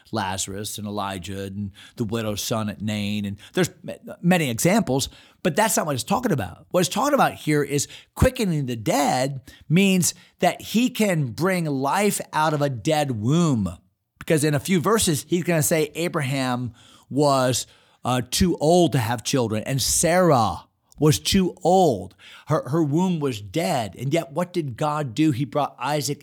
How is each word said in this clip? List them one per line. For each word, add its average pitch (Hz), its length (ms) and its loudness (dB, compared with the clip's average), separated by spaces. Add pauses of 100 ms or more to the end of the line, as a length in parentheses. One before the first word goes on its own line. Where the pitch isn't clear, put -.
(100)
Lazarus 98 680 -6
and 104 80 -8
Elijah 98 560 -8
and 98 300 -8 (240)
the 123 80 -2
widow's 107 360 -4
son 110 300 -4
at - 100 -10
Nain, 104 440 -4
and 98 120 -6 (160)
there's 185 180 0 (160)
m-, - 120 -12 (240)
many 170 260 2
examples, 139 600 0 (340)
but 160 140 -2
that's 214 200 2
not 202 100 0
what 147 80 -2
it's 120 100 -4
talking 240 280 0
about. 95 380 -6
What 175 100 2
it's 180 80 2
talking 277 260 -2
about 180 200 4
here 151 280 0
is 143 260 -2 (260)
quickening 196 520 2
the 120 100 -4
dead 147 640 0 (280)
means 185 460 4 (240)
that 170 220 2
he 240 300 0
can 175 380 0
bring 170 360 -2
life 151 560 0 (120)
out 156 220 2
of 143 80 0
a 123 60 2
dead 139 440 0
womb. 117 640 2 (440)
Because 151 240 2
in 151 100 2
a 139 60 0
few 180 200 2
verses, 190 460 0
he's 180 160 0
gonna 160 200 0
say 156 340 2
Abraham 135 760 -4 (340)
was, 131 580 2 (380)
uh, 123 160 0 (100)
too 175 280 0
old 165 340 6
to 143 60 2
have 117 260 -2
children, 110 400 0
and 135 180 -2
Sarah 156 840 2 (320)
was 147 200 4
too 185 360 0 (100)
old. 160 500 2 (340)
Her, 147 200 0
her 160 160 0
womb 170 340 0
was 131 220 -4
dead. 120 580 -4
And 135 140 -6
yet 160 200 -2
what 175 200 -4
did 147 240 -4
God 151 380 -4
do? 156 160 2
He 135 160 -2
brought - 320 -2
Isaac 143 440 -4